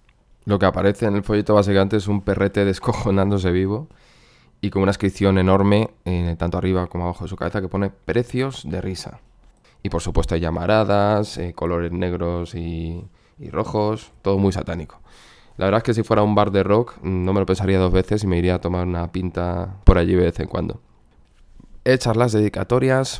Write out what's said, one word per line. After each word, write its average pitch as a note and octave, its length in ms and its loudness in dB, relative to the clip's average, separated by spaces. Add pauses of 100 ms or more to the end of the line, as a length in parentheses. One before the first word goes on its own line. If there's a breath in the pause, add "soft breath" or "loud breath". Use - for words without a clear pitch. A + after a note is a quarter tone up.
(460)
Lo G2+ 140 2
que G2+ 60 4
aparece G2 420 2
en G2+ 100 0
el G2 60 -2
folleto G#2 320 2
básicamente G2+ 420 4
es G2 100 -4
un G2+ 140 0
perrete G2 420 0
descojonándose G2 880 0
vivo G2 380 -2 (720 soft breath)
y G2+ 80 -2
con F#2+ 120 0
una G2 100 4
inscripción F#2+ 480 2
enorme, G2 500 4 (160)
eh, F2 340 -2
tanto E2+ 180 -2
arriba F2+ 300 0
como F2 160 -6
abajo F2 220 -6
de D#2+ 40 -8
su F#2+ 60 -12
cabeza, F2 240 -6
que F#2 80 -4
pone G2 220 -2
"Precios B2 760 -4
de E2+ 140 -6
risa". - 400 -10 (640 soft breath)
Y G2 60 -4
por E2+ 120 -4
supuesto - 340 -2
hay E2 40 2
llamaradas, G2+ 960 0
eh, F2 140 -6
colores E2+ 400 -2
negros F2 640 -4
y, E2+ 480 -8 (340 soft breath)
y - 120 -16
rojos, G#2+ 720 -4
todo G2 160 0
muy G2 160 2
satánico. E2+ 480 -8 (560 loud breath)
La F#2 80 -2
verdad G2+ 140 4
es A#2 40 -6
que A#2+ 100 0
si A2 100 0
fuera G#2+ 200 2
un G#2+ 100 2
bar G#2 180 2
de F#2+ 120 4
rock, G#2+ 300 2 (100)
no F#2 300 0
me G2+ 80 2
lo F#2+ 40 0
pensaría F#2+ 320 2
dos F#2 140 2
veces G2+ 320 0
y G2 40 -2
me F2 100 2
iría F2+ 180 2
a F2 60 -4
tomar F2+ 260 -4
una E2+ 240 -4
pinta F2+ 720 -6
por F#2 140 8
allí F2+ 180 2
de F2+ 80 4
vez E2+ 160 -2
en D#2 80 -4
cuando. - 320 -6 (1040)
Hechas B2 320 2
las A#2+ 160 0
dedicatorias, B2 880 0